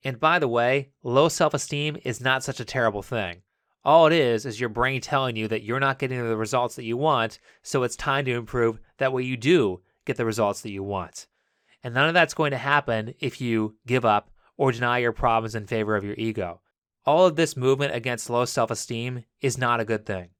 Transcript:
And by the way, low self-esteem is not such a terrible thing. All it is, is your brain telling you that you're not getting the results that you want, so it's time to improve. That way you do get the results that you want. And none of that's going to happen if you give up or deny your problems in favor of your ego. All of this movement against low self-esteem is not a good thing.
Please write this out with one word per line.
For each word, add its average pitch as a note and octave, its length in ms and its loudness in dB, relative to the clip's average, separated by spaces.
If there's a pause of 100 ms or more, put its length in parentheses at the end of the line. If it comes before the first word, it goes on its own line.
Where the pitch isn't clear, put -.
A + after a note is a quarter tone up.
And B2 160 -6
by D#3+ 180 4
the C#3+ 100 2
way, B2 420 2 (120)
low C3 260 4
self-esteem D3+ 760 -2
is B2 160 -6
not C3 240 0
such - 160 -8
a A2+ 60 -8
terrible G#2+ 360 0
thing. F#2+ 400 -6 (400)
All D#3+ 240 8
it D#3 60 6
is, A#2+ 320 2
is A2+ 160 -10
your B2 80 -2
brain B2 320 -2
telling C3 360 -2
you A2 120 -4
that A2 140 -2
you're A#2 180 -4
not C3+ 180 0
getting B2+ 200 -4
the A#2 180 -2
results A#2+ 400 -2
that B2+ 80 -12
you A2+ 120 -4
want, B2+ 420 0 (240)
so C3+ 200 -2
it's A#2+ 140 -4
time C#3 300 -2
to B2+ 80 -2
improve. A#2 440 0 (200)
That C3 140 0
way B2+ 100 -2
you B2+ 140 -4
do A2+ 440 2 (240)
get B2+ 120 -4
the A#2+ 100 -2
results G#2 340 0
that A2 100 -12
you G2 120 -8
want. G2 440 -8 (560)
And A#2+ 120 -10
none C#3+ 140 2
of E3 60 -2
that's E3+ 200 4
going D3+ 160 0
to C3+ 80 -6
happen B2 600 -2
if C3 200 -6
you A2 360 -2 (100)
give B2 180 0
up G#2 260 2 (260)
or C3+ 140 2
deny A#2+ 280 0
your A#2+ 140 0
problems A2+ 420 0
in G#2 120 -6
favor A2 300 0
of G2+ 80 -2
your G2+ 140 -6
ego. G#2 420 -6 (460)
All E3 200 6
of D#3 100 2
this D#3+ 200 0
movement C3+ 380 0
against A#2+ 340 -6
low A#2+ 160 0
self-esteem A#2+ 800 -4 (160)
is C3 160 -2
not A#2+ 240 0
a A2 40 -2
good G#2+ 200 -2
thing. F#2 240 -6 (120)